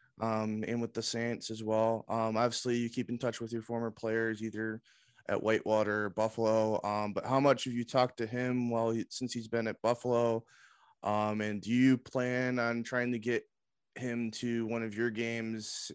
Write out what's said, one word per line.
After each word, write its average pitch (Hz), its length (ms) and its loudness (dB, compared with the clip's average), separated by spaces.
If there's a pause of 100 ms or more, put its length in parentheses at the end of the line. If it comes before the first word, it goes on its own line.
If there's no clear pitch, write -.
(200)
um, 110 460 -2
and 117 140 0
with 117 140 -4
the 113 80 -2
Saints 117 480 -4
as 110 120 -8
well. 110 460 2
Um, 113 280 0
obviously, 120 420 2
you 117 100 -2
keep 120 220 -4
in 120 80 -4
touch 117 220 -4
with 113 120 -8
your 113 100 -4
former 117 280 -4
players, 113 520 -2
either 110 380 -4 (480)
at - 140 0
Whitewater, 107 680 2
Buffalo. 110 760 2
Um, 104 280 0
but 98 120 -2
how 131 160 4
much 139 240 4
have 127 80 -4
you 120 120 -2
talked 123 340 2
to 117 80 -2
him 123 440 0
while 113 200 0
he, 113 180 -2
since 127 240 -6
he's 113 160 -6
been 117 180 -2
at 107 160 -4
Buffalo? 117 600 2 (580)
Um, 107 380 0
and 107 200 -4
do 101 100 -4
you 127 260 8
plan 123 640 -2
on 117 240 0
trying 123 300 -2
to 120 60 -2
get 113 260 0 (520)
him 120 360 -4
to 117 340 -4
one 117 160 -2
of 107 140 -6
your 117 140 0
games 113 840 -6